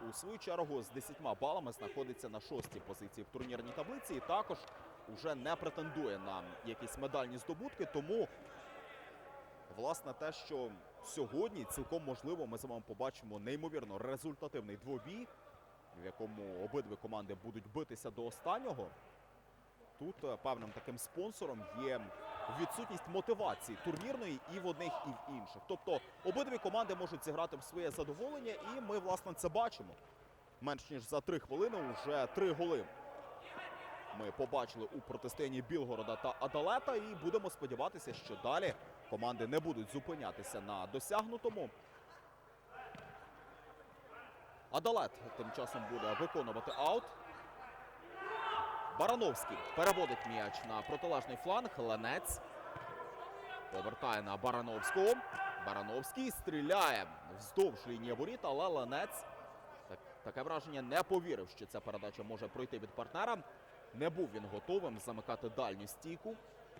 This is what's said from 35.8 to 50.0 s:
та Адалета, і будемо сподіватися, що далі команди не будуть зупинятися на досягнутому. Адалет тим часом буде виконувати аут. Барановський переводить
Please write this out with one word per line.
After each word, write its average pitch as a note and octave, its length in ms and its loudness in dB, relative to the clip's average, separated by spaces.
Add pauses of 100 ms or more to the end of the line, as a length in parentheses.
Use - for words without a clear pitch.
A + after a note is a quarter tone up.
та - 240 0
Адалета, F#3+ 560 4
і G#3+ 280 0
будемо F#3+ 260 4
сподіватися, B2+ 640 -2
що - 220 -6
далі D#3 380 4 (360)
команди A#2 380 2
не D3 120 8
будуть C#3 320 0
зупинятися C3+ 680 -2
на G2 260 0
досягнутому. G#3 840 2 (3000)
Адалет E3 400 6 (260)
тим A2 180 -4
часом A#2+ 360 0
буде G#2+ 280 2
виконувати C3 580 0
аут. F3 260 6 (2000)
Барановський G3+ 580 4 (180)
переводить E3+ 540 8